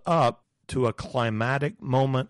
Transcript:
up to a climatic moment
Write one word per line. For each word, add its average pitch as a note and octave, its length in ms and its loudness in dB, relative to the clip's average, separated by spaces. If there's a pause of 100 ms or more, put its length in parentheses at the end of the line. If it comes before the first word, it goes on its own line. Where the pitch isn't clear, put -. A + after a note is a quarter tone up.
up D3 400 2 (220)
to B2+ 180 0
a A2+ 80 0
climatic B2 880 -2
moment C3 480 0